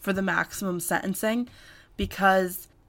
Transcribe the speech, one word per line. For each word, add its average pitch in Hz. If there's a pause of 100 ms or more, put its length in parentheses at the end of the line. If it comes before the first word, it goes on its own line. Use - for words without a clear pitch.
for 196
the 190
maximum 175
sentencing, 220 (480)
because 190 (220)